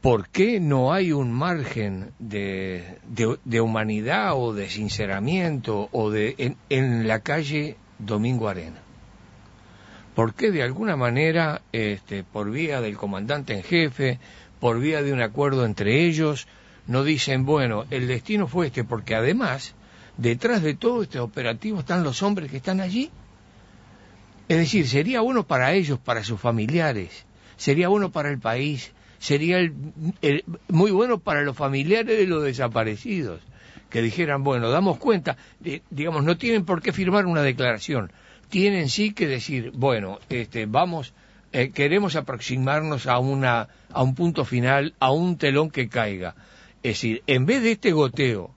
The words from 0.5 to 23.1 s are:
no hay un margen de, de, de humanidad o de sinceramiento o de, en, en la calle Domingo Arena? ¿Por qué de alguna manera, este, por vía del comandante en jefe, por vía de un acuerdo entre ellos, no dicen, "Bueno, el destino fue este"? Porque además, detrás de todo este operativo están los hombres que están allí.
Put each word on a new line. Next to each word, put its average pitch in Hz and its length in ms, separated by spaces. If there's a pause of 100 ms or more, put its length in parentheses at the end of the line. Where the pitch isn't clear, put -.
no 139 320
hay 185 180
un 139 220
margen 120 760 (100)
de, 95 800 (100)
de, 117 360
de 117 160
humanidad 113 760
o 117 180
de 101 160
sinceramiento 107 1200
o 110 220
de, 107 260
en, 127 180 (120)
en 123 400
la 110 100
calle 147 580 (220)
Domingo 110 500
Arena? 85 280 (1400)
¿Por 113 200
qué 214 180
de 156 100
alguna 165 320
manera, 151 680 (100)
este, 101 500
por 104 300
vía 147 280
del 107 160
comandante 107 560
en 98 120
jefe, 139 560 (400)
por 117 180
vía 147 240
de 139 100
un 131 80
acuerdo 131 440
entre 110 420
ellos, 156 400 (400)
no 127 160
dicen, 139 420
"Bueno, 131 460
el 127 160
destino 156 400
fue 160 220
este"? 123 160
Porque 110 320
además, 139 580 (420)
detrás 135 460
de 151 120
todo 240 280
este 139 160
operativo 123 600
están 170 240
los 135 180
hombres 196 260
que 135 100
están 185 220
allí. 214 300 (1400)